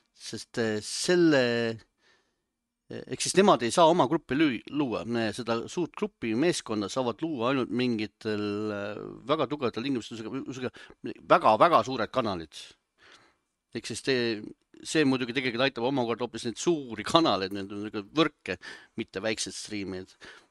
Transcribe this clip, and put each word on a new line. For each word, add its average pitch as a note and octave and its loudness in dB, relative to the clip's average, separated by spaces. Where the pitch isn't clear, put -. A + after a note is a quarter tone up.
Sest, - -12
äh, A2+ 0
selle, E3 4
ehk A#2+ -10
siis - -2
nemad F3 8
ei A#2 0
saa F3 6
oma D#3+ 4
gruppi C3 -2
lüü-, C#3 2
luua. A#2+ -4
Me A#2 -2
seda A#2 -4
suurt - -4
gruppi, B2+ -4
meeskonda A2 0
saavad B2 -2
luua C3 -2
ainult C3 0
mingitel, A2 -2
äh, G2+ -6
väga C#3+ 0
tugevatel A2+ -4
tingimustel, B2 -6
ühesõnaga, A2+ -8
ühesõnaga, - -12
väga-väga C#3+ 6
suured B2 -4
kanalid. G2 -4
Ehk A#2 -10
siis - -8
te-, A#2 0
see - 0
muidugi B2+ 0
tegelikult B2+ 0
aitab A#2 -4
omakorda A#2+ 0
hoopis A2+ -8
neid A2 -6
suuri C3 -2
kanaleid, G2 2
neid, G2 -8
neid G#2 -8
võrke, D3+ -2
mitte - -8
väikseid G#2+ -4
striimeid. F#2+ -10